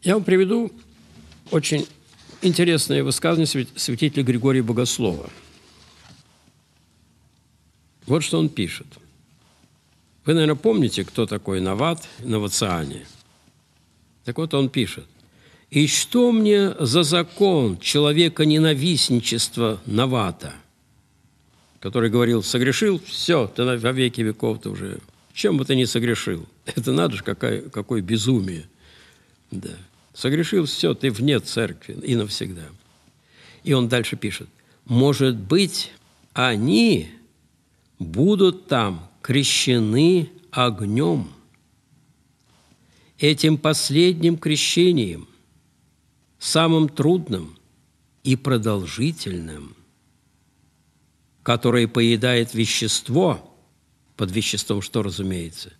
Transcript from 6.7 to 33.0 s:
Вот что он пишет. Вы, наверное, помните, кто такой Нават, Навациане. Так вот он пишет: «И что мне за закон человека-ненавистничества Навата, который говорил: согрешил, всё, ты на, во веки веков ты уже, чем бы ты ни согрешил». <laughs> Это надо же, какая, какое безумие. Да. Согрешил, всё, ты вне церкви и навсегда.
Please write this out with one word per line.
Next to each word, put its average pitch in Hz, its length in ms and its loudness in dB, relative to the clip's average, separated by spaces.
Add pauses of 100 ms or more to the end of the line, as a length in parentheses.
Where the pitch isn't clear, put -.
Вот 151 160 0
что - 160 -2
он 160 120 0
пишет. - 360 -8 (1400)
Вы, 151 80 2
наверное, 156 240 4
помните, 151 480 2
кто 113 200 -2
такой 98 360 -4
Нават, 120 440 -2 (140)
Навациане. 98 880 -4 (1200)
Так 120 140 -8
вот 131 140 -6
он 139 140 2
пишет: - 380 -4 (640)
«И 151 180 2
что 240 460 2
мне 208 400 4 (120)
за 143 180 2
закон 160 760 0
человека-ненавистничества 147 2000 0
Навата, 110 680 -2 (1300)
который 113 300 -2
говорил: 117 340 2
согрешил, 135 560 0
всё, - 480 -2
ты 117 160 -4
на, 127 140 -2
во 117 160 -2
веки 127 260 0
веков 110 400 -2
ты 101 100 -10
уже, 95 300 -10 (340)
чем 196 220 0
бы 135 80 0
ты 135 140 0
ни 127 80 2
согрешил». 110 600 -2 (100)
<laughs> - 100 -20
Это - 260 -6
надо 147 240 0
же, 98 80 -10
какая, 107 460 -4
какое 107 320 -6
безумие. 95 680 -2 (840)
Да. 95 220 -12 (440)
Согрешил, 160 520 -2
всё, 131 260 -2
ты 135 160 -2
вне 120 300 0
церкви 95 540 -6
и - 220 -4
навсегда. 98 460 -6 (1040)